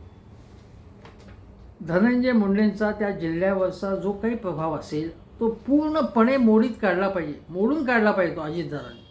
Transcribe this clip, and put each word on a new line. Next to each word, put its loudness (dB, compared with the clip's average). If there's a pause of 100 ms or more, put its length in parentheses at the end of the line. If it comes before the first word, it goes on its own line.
(1900)
धनंजय 2
मुंडेंचा 2
त्या -2
जिल्ह्यावरचा -2
जो -4
काही -4
प्रभाव -4
असेल, -8
तो 0
पूर्णपणे 2
मोडीत 4 (120)
काढला 0
पाहिजे, -4 (160)
मोडून 0
काढला 2
पाहिजे 0
तो -8
अजितदादांनी. -8